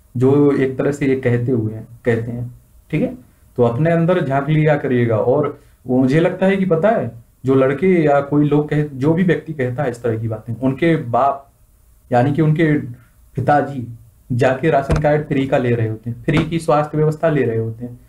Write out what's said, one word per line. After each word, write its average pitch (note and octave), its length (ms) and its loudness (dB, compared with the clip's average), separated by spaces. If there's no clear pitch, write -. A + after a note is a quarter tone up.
जो C#3+ 380 4
एक C3 260 0
तरह C#3 140 0
से C#3+ 140 -4
ये C3 100 2
कहते A#2+ 360 0
हुए G#2+ 220 -2
हैं, A2 120 -14
कहते A2+ 260 -2
हैं, A#2+ 240 -10
ठीक D#3+ 120 -2
है। - 120 -4
तो B2+ 40 4
अपने D3 280 2
अंदर E3+ 300 2
झांक C#3 280 -2
लिया D3+ 280 2
करिएगा। B2 400 0
और G#2 420 0
वो B2 120 0
मुझे C3+ 220 2
लगता F3+ 260 0
है G3 100 2
कि F#3+ 100 0
पता D#3+ 220 2
है, F#3 220 0
जो B2+ 100 2
लड़के C3+ 340 2
या C#3+ 160 4
कोई D3 280 2
लोग D3 200 2
कह-, D3+ 180 -2
जो C#3 280 -2
भी F3+ 80 2
व्यक्ति E3 300 0
कहता B2+ 300 -4
है C3 80 -2
इस A#2 120 -12
तरह A#2+ 160 -2
की A2+ 100 -4
बातें, A2 280 -8
उनके C3+ 400 -2
बाप B2+ 540 -2
यानी C#3+ 220 2
कि D#3+ 100 0
उनके D#3 300 2
पिताजी C3+ 500 0
जाके C3 380 0
राशन D3 320 0
कार्ड D3+ 240 0
फ्री C3+ 200 -2
का C#3 120 0
ले B2 160 0
रहे A2+ 140 -2
होते A2 220 -8
हैं, - 120 -12
फ्री D#3 220 0
की E3 140 -4
स्वास्थ्य D3+ 400 0
व्यवस्था D#3 300 0
ले C#3+ 140 2
रहे A2+ 160 0
होते A2+ 260 -6
हैं, A#2+ 140 -14